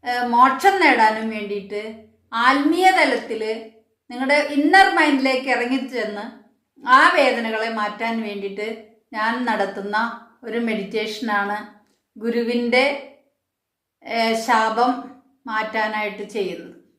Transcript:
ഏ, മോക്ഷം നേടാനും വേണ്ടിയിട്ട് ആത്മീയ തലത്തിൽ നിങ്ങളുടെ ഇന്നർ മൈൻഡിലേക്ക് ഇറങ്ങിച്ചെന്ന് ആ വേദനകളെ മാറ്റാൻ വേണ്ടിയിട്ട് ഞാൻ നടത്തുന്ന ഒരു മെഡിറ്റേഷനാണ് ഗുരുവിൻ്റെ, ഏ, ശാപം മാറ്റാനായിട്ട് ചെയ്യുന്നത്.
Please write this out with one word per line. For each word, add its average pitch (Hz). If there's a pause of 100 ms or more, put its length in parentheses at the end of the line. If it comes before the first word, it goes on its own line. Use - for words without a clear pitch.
ഏ, 247
മോക്ഷം 320
നേടാനും 226
വേണ്ടിയിട്ട് 208 (280)
ആത്മീയ 294
തലത്തിൽ 226 (380)
നിങ്ങളുടെ 269
ഇന്നർ 359
മൈൻഡിലേക്ക് 269
ഇറങ്ങിച്ചെന്ന് 233 (640)
ആ 277
വേദനകളെ 233
മാറ്റാൻ 226
വേണ്ടിയിട്ട് 202 (260)
ഞാൻ 233
നടത്തുന്ന 208 (160)
ഒരു 226
മെഡിറ്റേഷനാണ് 208 (640)
ഗുരുവിൻ്റെ, 240 (880)
ഏ, 226
ശാപം 226 (260)
മാറ്റാനായിട്ട് 214
ചെയ്യുന്നത്. 196 (240)